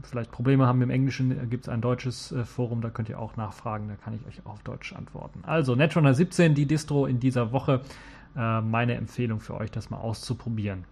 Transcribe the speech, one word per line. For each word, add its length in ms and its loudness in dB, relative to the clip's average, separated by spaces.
vielleicht 260 -6
Probleme 380 4
haben 140 4
im 80 2
Englischen, 420 2
äh, 180 -2
gibt's 200 -6
ein 100 -2
deutsches, 540 -2
äh, 100 -2
Forum, 380 -4
da 80 -4
könnt 180 -6
ihr 120 -8
auch 180 -10
nachfragen, 500 -6
da 80 -8
kann 180 -10
ich 140 -10
euch 180 -16
auch 100 -12
auf 80 -18
Deutsch 280 -12
antworten. 520 -12
Also 300 0
Netrunner 400 6
siebzehn, 400 4
die 120 4
Distro 400 2
in 160 0
dieser 320 2
Woche, 260 2
äh, 240 0
meine 360 2
Empfehlung 440 -2
für 140 -10
euch, 180 -6
das 180 -8
mal 100 -8
auszuprobieren. 920 -4